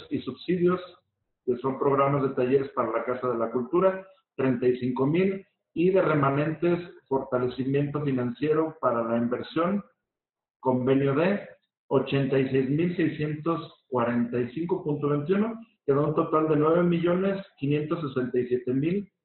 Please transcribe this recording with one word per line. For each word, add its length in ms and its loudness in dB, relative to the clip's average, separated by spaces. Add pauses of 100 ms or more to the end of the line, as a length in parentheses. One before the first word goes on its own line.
y 120 -4
subsidios, 580 0 (680)
que 120 0
son 200 -4
programas 460 2
de 60 0
talleres 420 0
para 220 -2
la 100 -2
Casa 240 -4
de 100 -2
la 140 -2
Cultura, 560 0 (300)
treinta 300 2
y 120 2
cinco 260 0
mil, 400 0 (280)
y 160 2
de 120 4
remanentes, 800 2 (300)
fortalecimiento 960 -2
financiero 760 0
para 240 0
la 140 0
inversión, 680 -2 (760)
convenio 520 2
de 320 0 (420)
ochenta 520 2
y 100 2
seis 200 0
mil 260 0
seiscientos 920 -4
cuarenta 520 0
y 140 -2
cinco 280 -4
punto 280 -2
veintiuno, 500 0 (260)
que 80 2
da 60 4
un 160 0
total 320 2
de 80 2
nueve 280 4
millones 600 0 (120)
quinientos 440 -2
sesenta 380 -2
y 80 -2
siete 260 -2
mil 380 -2 (140)